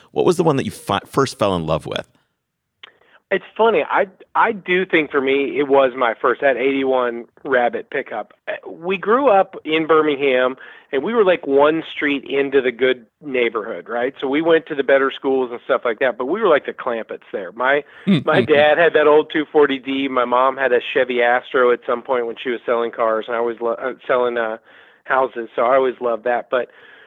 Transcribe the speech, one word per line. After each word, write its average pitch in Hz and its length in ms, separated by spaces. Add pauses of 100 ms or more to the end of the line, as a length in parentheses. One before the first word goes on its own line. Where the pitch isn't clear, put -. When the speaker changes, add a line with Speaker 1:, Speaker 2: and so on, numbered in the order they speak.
(120)
Speaker 1:
what - 140
was 170 120
the 180 60
one 160 120
that 120 100
you - 60
fi-, - 340
first - 320
fell 101 180
in 80 120
love 78 180
with? - 220 (1200)
Speaker 2:
It's 190 160 (100)
funny. 214 340
I, 180 180 (280)
I 185 160
do 185 340
think 156 240
for 143 120
me, 135 360
it 139 120
was 131 260
my 120 200
first, 123 260
that 135 160
eighty-one 127 680 (180)
Rabbit 120 440
pickup. 120 440 (160)
Uh, 156 60 (140)
we 180 280
grew 240 320
up 196 340
in 156 240
Birmingham, 139 680 (340)
and 139 100
we 202 120
were, 226 100
like, 180 240
one 147 340 (140)
street 143 300
into 139 340
the 123 140
good 123 320 (160)
neighborhood, 113 680
right? 120 320
So 139 80
we 147 140
went 160 240
to 156 100
the 139 80
better 135 280
schools 131 380
and 120 140
stuff 127 220
like 113 140
that, 123 180
but 127 80
we 185 160
were, 202 80
like, 139 160
the 113 80
Clampetts 113 580
there. 95 220
My, 131 320 (200)
Speaker 3:
<laughs> 147 200
Speaker 2:
my 156 160
dad 147 360
had 165 180
that 151 120
old 151 240
two 151 180
forty 139 300
D. 135 300
My 127 160
mom 131 320
had 131 160
a 117 80 (120)
Chevy 123 300
Astro 123 480
at 120 160
some 120 140
point 123 260
when 113 80
she - 140
was 113 160
selling 117 260
cars, 110 380
and 120 80
I - 20
always 117 220
lo-, 117 140
uh, 131 180 (120)
selling, 123 320
uh, 113 200 (480)
houses, 123 500
so 131 80
I 127 120
always 131 260
loved 117 240
that. 120 240
But 123 200 (380)